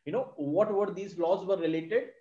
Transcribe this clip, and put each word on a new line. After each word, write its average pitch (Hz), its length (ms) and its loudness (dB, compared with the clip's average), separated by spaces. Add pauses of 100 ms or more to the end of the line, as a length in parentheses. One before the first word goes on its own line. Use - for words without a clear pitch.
you 147 60 -4
know, 233 240 -2
what 175 380 2
were 196 180 2
these 180 260 -8
laws 180 280 2
were 190 120 2
related, 165 520 0 (120)